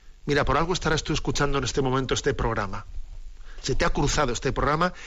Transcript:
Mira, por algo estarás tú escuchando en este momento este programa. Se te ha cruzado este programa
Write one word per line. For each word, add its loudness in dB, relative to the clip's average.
Mira, 2
por 2
algo 2
estarás 0
tú -2
escuchando 2
en 0
este 0
momento 2
este 0
programa. -2
Se 0
te 4
ha 4
cruzado 2
este -2
programa 2